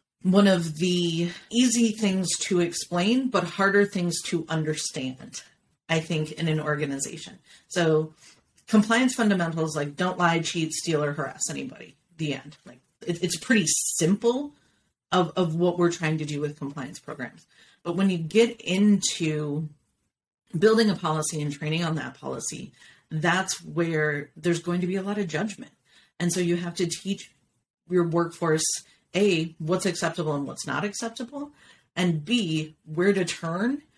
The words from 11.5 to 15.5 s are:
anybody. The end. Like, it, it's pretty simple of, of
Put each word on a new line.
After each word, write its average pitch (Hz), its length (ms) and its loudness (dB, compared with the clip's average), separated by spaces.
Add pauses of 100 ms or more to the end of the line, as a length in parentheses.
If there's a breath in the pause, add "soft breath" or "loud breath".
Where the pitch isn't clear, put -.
anybody. 135 460 -12 (200)
The 147 180 -4
end. 147 300 -14
Like, - 160 -20 (260)
it, 170 160 -2
it's 180 140 0
pretty 208 300 2
simple 233 880 0 (560 soft breath)
of, 175 260 2
of 170 180 2